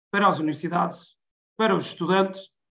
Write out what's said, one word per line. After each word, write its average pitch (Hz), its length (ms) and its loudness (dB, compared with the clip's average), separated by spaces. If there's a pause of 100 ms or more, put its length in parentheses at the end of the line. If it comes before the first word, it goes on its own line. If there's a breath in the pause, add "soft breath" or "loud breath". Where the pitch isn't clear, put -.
para 202 160 2
as 143 120 2
universidades, 170 800 -4 (360)
para 196 220 2
os - 80 -2
estudantes 190 640 0 (240)